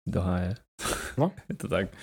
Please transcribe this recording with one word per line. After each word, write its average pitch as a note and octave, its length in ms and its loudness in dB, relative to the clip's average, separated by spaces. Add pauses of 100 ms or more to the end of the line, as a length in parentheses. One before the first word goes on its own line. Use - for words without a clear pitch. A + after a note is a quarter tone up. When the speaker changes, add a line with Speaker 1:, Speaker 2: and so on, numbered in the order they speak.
Speaker 1:
Do - 120 2
háje. F2+ 340 2 (640)
Speaker 2:
No. D#3 140 4 (100)
Speaker 1:
<laughs> - 80 -16
Je - 60 -2
to - 120 -6
tak. F#2 200 2 (160)